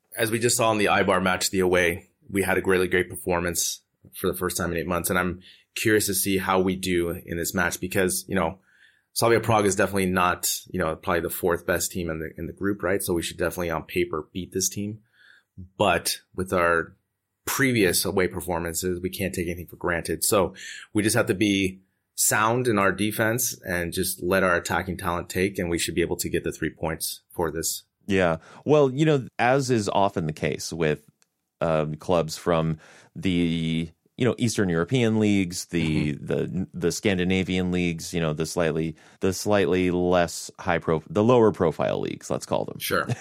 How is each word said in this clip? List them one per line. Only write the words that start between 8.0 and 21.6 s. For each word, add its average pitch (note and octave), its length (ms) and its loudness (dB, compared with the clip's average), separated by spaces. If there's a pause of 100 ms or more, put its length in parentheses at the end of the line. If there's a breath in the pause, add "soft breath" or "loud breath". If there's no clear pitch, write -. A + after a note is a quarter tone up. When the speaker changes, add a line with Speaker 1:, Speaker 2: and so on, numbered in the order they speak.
Speaker 1:
you G2+ 60 -4
know, E2+ 240 0 (560 soft breath)
Slavia A#2 260 4
Prague A2 260 4
is F#2 100 2
definitely G2 300 0
not, F2+ 440 2 (200)
you - 80 -4
know, D#2+ 180 0
probably F2 240 0
the E2+ 100 -4
fourth E2+ 360 0
best E2+ 260 0
team F2 180 -4
in D#2 80 -6
the, D#2 180 -8
in E2+ 100 -8
the - 60 -8
group, G2 300 -4
right? F#2 200 0
So F#2+ 100 -2
we E2 100 0
should E2 140 -6
definitely E2+ 340 -2
on D#2+ 140 -4
paper F2 480 -4
beat F2+ 200 -8
this F#2+ 180 -2
team. G#2 300 -8 (760 soft breath)
But F2 420 2 (160)
with F#2 180 -4
our E2+ 440 2 (480)
previous A#2 600 2
away F#2 240 2
performances, F2 720 -4
we F#2 80 -4
can't F#2 240 -4
take F2 120 -4
anything F2 200 -8
for - 100 -20
granted. E2 480 -4
So F#2+ 300 2 (380 loud breath)
we - 100 0
just G#2 140 2
have G#2+ 100 2
to A2 80 0
be G2 460 0 (340)